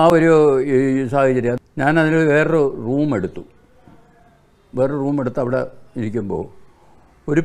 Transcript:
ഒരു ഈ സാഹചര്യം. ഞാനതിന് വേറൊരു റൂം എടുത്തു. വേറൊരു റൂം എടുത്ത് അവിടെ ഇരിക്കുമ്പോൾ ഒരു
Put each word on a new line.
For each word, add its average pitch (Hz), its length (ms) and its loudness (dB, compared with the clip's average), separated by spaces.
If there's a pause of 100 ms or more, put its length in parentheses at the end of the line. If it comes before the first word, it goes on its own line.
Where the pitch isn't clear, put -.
(160)
ഒരു 165 160 4 (440)
ഈ 131 380 0
സാഹചര്യം. 127 440 0 (240)
ഞാനതിന് 156 380 2 (120)
വേറൊരു 151 320 2 (220)
റൂം 139 320 -2
എടുത്തു. 90 260 -8 (1300)
വേറൊരു 139 260 0
റൂം 143 200 -2
എടുത്ത് 120 200 -4
അവിടെ 123 180 -2 (380)
ഇരിക്കുമ്പോൾ 101 440 -6 (880)
ഒരു 156 140 0